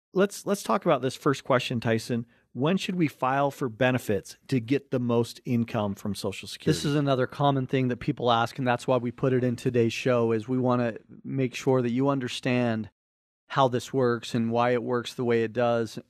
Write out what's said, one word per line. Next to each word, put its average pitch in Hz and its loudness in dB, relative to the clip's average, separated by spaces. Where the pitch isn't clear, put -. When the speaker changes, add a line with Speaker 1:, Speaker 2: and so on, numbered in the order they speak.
Speaker 1:
let's, 196 0
let's 202 -2
talk 214 0
about 147 2
this 131 -2
first - 0
question, 123 0
Tyson. 117 -2
When 156 0
should 185 -6
we 170 2
file 135 0
for 135 -6
benefits 117 0
to 135 0
get 123 -2
the 131 -2
most 120 0
income 113 0
from 101 -6
Social 98 -8
Security? - -2
Speaker 2:
This - -4
is 147 0
another 139 2
common 139 0
thing 131 0
that 120 -2
people 123 0
ask, 117 2
and 131 -2
that's 120 0
why 127 4
we 120 -2
put 131 0
it 127 2
in 123 0
today's 117 2
show, 120 2
is 110 -2
we 127 -2
wanna 123 0
make 135 -2
sure 131 2
that 120 0
you 131 2
understand 123 -2
how 139 4
this 120 -4
works 120 0
and 113 0
why 120 2
it 123 0
works 120 -4
the 131 -6
way 117 2
it 110 -4
does, 120 0